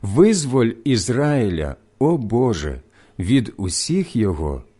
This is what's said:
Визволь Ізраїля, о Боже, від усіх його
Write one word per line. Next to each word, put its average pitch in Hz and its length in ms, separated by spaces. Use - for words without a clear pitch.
Визволь 135 680
Ізраїля, 117 920
о 160 180
Боже, 101 640
від 107 380
усіх 156 600
його 78 460